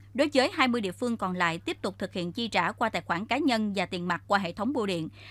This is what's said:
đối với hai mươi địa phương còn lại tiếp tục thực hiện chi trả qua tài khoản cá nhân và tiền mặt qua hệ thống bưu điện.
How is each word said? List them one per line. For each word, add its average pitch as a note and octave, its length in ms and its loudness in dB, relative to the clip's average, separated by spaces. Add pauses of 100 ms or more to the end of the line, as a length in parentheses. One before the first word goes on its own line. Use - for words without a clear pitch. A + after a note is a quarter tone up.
(140)
đối C#4+ 200 2
với C#4 200 4
hai C#4 140 4
mươi A#3+ 140 2
địa F#3+ 100 -2
phương A#3 260 -2
còn F#3 180 -2
lại F3 220 2
tiếp E4 240 -6
tục G3 160 -4
thực - 160 -4
hiện F3 180 -4
chi A#3 160 -2
trả F#3 240 2
qua A3+ 180 0
tài F3+ 120 -4
khoản F3 240 -2
cá B3 120 0
nhân A3+ 380 2
và F#3+ 100 0
tiền F3 220 -4
mặt F3 200 -2
qua G3+ 120 4
hệ F3+ 120 -4
thống A3 220 -2
bưu A#3 120 0
điện. E3+ 240 -2 (200)